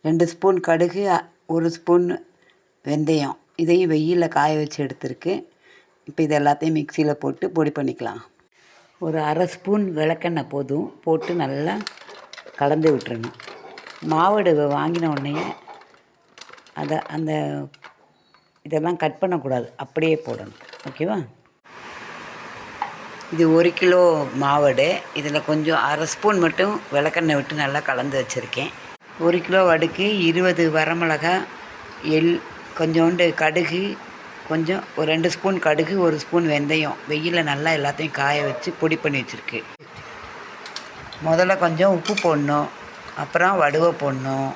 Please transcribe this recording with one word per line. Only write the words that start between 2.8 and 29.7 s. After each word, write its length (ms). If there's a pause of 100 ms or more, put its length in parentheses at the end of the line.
வெந்தயம், 500 (280)
இதையும் 300
வெயில்ல 340 (100)
காய 240
வச்சு 240
எடுத்திருக்கு. 480 (760)
இப்போ 160
இது 140
எல்லாத்தையும் 400
மிக்சியில 340 (120)
போட்டு 320
பொடி 200
பண்ணிக்கலாம். 460 (800)
ஒரு 180 (100)
அரை 180 (100)
ஸ்பூன் 280 (140)
விளக்கெண்ணெய் 560
போதும், 340 (160)
போட்டு 260 (120)
நல்லா 340 (840)
கலந்து 320
விட்டுறணும். 420 (760)
மாவடு 460
வ-, 200
வாங்கின 340
உடனேயே 340 (1300)
அதை, 180 (160)
அந்த 160 (1300)
இதெல்லாம் 400
கட் 180
பண்ணக்கூடாது, 440 (180)
அப்படியே 320 (100)
போடணும். 340 (280)
ஓகேவா? 300 (2250)
இது 120 (120)
ஒரு 200
கிலோ 220 (420)
மாவடு. 460 (320)
இதுல 180 (100)
கொஞ்சம் 320 (100)
அரை 220
ஸ்பூன் 320
மட்டும் 300 (220)
விளக்கெண்ணெய் 420
விட்டு 240
நல்லா 260
கலந்து 320
வச்சிருக்கேன். 500 (560)
ஒரு 200
கிலோ 240
வடுக்கு 360 (220)